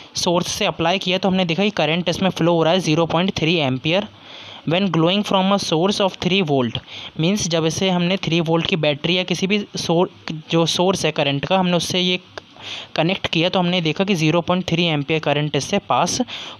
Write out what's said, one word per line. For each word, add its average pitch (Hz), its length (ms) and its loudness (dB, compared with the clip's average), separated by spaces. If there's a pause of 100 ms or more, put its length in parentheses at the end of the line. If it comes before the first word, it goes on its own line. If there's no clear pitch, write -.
(140)
सोर्स 180 340 0
से - 160 -4
अप्लाई 170 340 0
किया 185 200 0
तो 196 100 0
हमने 185 160 2
देखा 165 180 -2
कि 208 80 2
करंट 165 380 0
इसमें 180 220 0
फ्लो 170 240 2
हो 160 80 4
रहा 156 100 4
है 190 80 4
ज़ीरो 156 260 2
पॉइंट 175 240 0
थ्री 160 260 0
एम्पियर। 156 500 0 (600)
When 185 200 2
glowing 170 380 2
from 190 260 2
a 196 60 2
source 185 420 0
of 190 180 0
three 185 320 2
volt, 127 280 0 (420)
मीन्स 196 280 0
जब 160 180 0
इसे 185 240 0
हमने 175 260 0
थ्री 165 240 0
वोल्ट 165 260 0
की 190 100 0
बैटरी 151 400 0
या 185 60 0
किसी 185 240 -2
भी 202 120 0 (180)
सोर-, 175 560 -2 (180)
जो 165 160 2
सोर्स 180 380 0
है 156 80 0
करंट 143 340 -2
का, 190 120 2
हमने 180 180 2
उससे 180 240 -2
ये 180 200 0 (760)
कनेक्ट 170 320 0
किया 175 220 0
तो 190 100 0
हमने 180 220 0
देखा 160 240 0
कि 202 100 0
ज़ीरो 156 260 2
पॉइंट 180 240 -2
थ्री 170 200 0
एम्पियर 156 360 0
करंट 147 360 0
इससे 202 220 0
पास 151 420 0 (400)